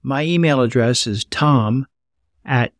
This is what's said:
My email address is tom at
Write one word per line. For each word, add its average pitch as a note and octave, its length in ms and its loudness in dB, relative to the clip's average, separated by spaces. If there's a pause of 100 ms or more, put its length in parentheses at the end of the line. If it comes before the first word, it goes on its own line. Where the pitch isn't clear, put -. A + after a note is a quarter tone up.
My C3+ 220 -4
email E3 360 2
address A#2+ 460 0
is G#2+ 180 -4
tom C3+ 600 0 (580)
at B2 360 -2